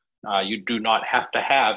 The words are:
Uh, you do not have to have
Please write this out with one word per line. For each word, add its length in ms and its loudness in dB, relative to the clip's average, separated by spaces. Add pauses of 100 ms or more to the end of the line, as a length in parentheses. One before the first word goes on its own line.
(280)
Uh, 120 0
you 220 -4
do 180 -4
not 260 2
have 260 -2
to 100 0
have 360 2